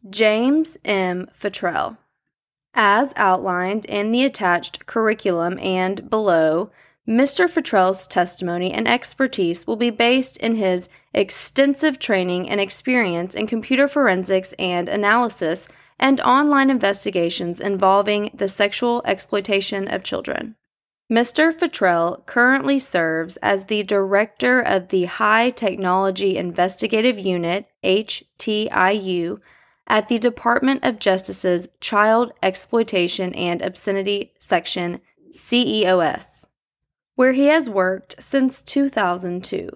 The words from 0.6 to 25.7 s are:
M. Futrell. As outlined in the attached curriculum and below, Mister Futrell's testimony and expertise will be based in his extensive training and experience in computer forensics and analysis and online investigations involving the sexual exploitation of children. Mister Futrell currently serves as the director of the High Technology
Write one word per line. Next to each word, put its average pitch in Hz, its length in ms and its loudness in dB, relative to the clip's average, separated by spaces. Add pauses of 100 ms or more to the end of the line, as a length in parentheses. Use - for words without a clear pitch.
M. 185 440 -2 (120)
Futrell. - 580 -4 (760)
As 214 420 2
outlined 185 720 0
in 208 260 -2
the 247 120 2
attached 180 640 0
curriculum 190 760 0
and 185 500 -2
below, 175 600 2 (360)
Mister 277 440 2
Futrell's 196 580 0
testimony 180 640 -2
and 220 160 -2
expertise 226 800 -2
will 226 80 -2
be 240 140 0
based 240 480 0
in 226 180 -2
his 185 320 0 (260)
extensive 277 880 0
training 180 500 -2
and 202 120 -2
experience 190 760 -2
in 214 100 -4
computer 254 440 0
forensics 190 640 0
and 180 340 -2
analysis 208 800 0 (320)
and 269 220 2
online 277 480 4
investigations 190 880 -2
involving 202 720 2
the 202 140 -4
sexual 240 560 0
exploitation 196 840 -2
of 190 160 -6
children. - 500 -6 (540)
Mister 247 420 2
Futrell 180 760 0
currently 269 540 2
serves 165 580 -2
as 196 280 0
the 208 180 -2
director 208 800 2
of 185 260 0
the 185 160 0
High 220 460 2
Technology 190 880 0